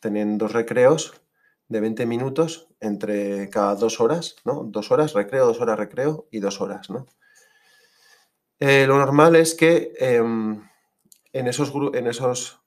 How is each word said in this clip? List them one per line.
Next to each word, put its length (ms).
Tienen 360
dos 140
recreos 680
de 120
veinte 260
minutos 600
entre 720
cada 240
dos 260
horas, 440
¿no? 200
Dos 280
horas 220
recreo, 340
dos 140
horas 180
recreo 500
y 120
dos 200
horas, 300
¿no? 160
Eh, 260
lo 140
normal 360
es 200
que, 420
em, 640
en 140
esos 260
gru-, 220
en 100
esos 600